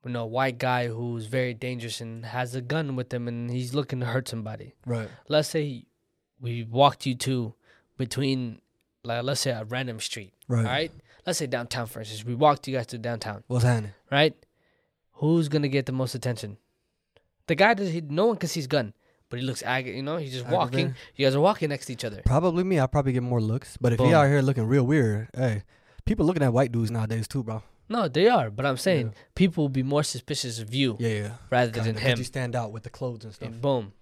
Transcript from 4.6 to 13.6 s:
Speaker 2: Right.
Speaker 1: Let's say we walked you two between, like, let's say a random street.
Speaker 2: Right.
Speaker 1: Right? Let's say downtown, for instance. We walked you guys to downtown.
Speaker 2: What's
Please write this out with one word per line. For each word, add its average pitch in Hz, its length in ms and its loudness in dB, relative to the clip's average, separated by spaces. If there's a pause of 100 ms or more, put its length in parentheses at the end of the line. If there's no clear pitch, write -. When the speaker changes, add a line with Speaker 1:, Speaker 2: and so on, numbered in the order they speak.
Speaker 2:
Right. 113 220 -4 (220)
Speaker 1:
Let's 151 180 2
say 147 380 -4 (560)
we 120 240 -6
walked 131 400 6
you 131 100 0
two 123 380 -2 (440)
between, 131 640 -2 (460)
like, 117 180 -2
let's 131 160 0
say 135 120 0
a 113 120 -4
random 120 380 -6
street. - 320 -10 (160)
Speaker 2:
Right. 117 160 4
Speaker 1:
Right? 147 260 -2 (340)
Let's 180 140 -2
say 151 80 -2
downtown, 120 400 -4
for 110 140 -12
instance. 107 240 -12
We 120 100 -4
walked 143 320 4
you 131 80 -4
guys 120 120 -2
to 127 100 -10
downtown. 110 500 -6
Speaker 2:
What's 123 160 2